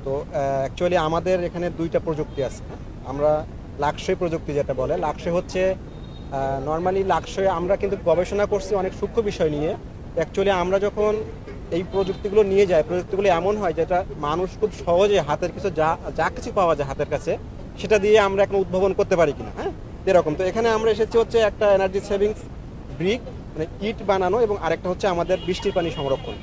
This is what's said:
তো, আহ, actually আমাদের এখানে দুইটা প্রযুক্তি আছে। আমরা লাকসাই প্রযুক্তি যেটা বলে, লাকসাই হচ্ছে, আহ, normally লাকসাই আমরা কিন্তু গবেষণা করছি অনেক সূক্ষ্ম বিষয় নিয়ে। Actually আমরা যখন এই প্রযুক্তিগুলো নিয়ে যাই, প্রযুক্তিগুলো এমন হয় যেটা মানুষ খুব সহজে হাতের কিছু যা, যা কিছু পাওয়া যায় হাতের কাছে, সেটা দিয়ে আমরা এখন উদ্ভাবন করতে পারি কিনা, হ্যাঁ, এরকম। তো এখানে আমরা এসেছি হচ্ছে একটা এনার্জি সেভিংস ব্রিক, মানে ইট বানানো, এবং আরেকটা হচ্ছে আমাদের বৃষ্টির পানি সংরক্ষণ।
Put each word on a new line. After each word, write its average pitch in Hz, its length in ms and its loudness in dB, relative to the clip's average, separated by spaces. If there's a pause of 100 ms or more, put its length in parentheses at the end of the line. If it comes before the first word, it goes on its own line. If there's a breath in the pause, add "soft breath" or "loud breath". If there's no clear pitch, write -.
তো, 139 300 -4
আহ, 139 320 0
actually 175 360 0
আমাদের 170 420 0
এখানে 175 260 -4
দুইটা 165 300 -2
প্রযুক্তি 147 440 -4
আছে। 117 200 -6 (420)
আমরা 147 400 0 (340)
লাকসাই 156 360 0
প্রযুক্তি 165 380 -4
যেটা 139 200 0
বলে, 131 240 -2
লাকসাই 170 360 -4
হচ্ছে, 185 420 0 (560)
আহ, 135 360 -2
normally 185 400 0
লাকসাই 185 400 0
আমরা 180 280 2
কিন্তু 196 300 -2
গবেষণা 180 400 2
করছি 202 300 0
অনেক 190 240 0
সূক্ষ্ম 208 220 -2
বিষয় 190 280 0
নিয়ে। 151 260 -2 (420)
Actually 190 340 0
আমরা 185 280 2
যখন 208 360 0 (560)
এই 170 200 0
প্রযুক্তিগুলো 196 520 2
নিয়ে 196 220 6
যাই, 170 220 4
প্রযুক্তিগুলো 180 420 0
এমন 180 280 4
হয় 190 160 0
যেটা 170 320 0 (120)
মানুষ 160 320 -2 (100)
খুব 214 100 2 (160)
সহজে 190 360 4
হাতের 151 300 -2
কিছু 190 180 -4
যা, 156 280 2 (180)
যা 165 140 0
কিছু - 260 -8
পাওয়া 170 200 4
যায় 143 120 -4
হাতের 139 180 -2
কাছে, 151 320 -2 (400)
সেটা 202 220 4
দিয়ে 208 200 6
আমরা 196 240 4
এখন 196 120 0
উদ্ভাবন 190 380 2
করতে 190 220 2
পারি 160 160 4
কিনা, 113 180 -8 (120)
হ্যাঁ, 339 100 -4 (340)
এরকম। 165 300 4
তো 185 80 0
এখানে 226 260 2
আমরা 220 220 4
এসেছি 220 260 2
হচ্ছে 226 220 4
একটা 208 320 4
এনার্জি 190 280 4
সেভিংস 208 380 0 (600)
ব্রিক, 196 240 0 (360)
মানে 160 320 -4
ইট 226 60 -4 (120)
বানানো, 190 340 2
এবং 208 200 2
আরেকটা 165 280 -2
হচ্ছে 180 180 -2
আমাদের 175 380 0
বৃষ্টির 185 260 -2
পানি 170 200 0
সংরক্ষণ। 135 520 -4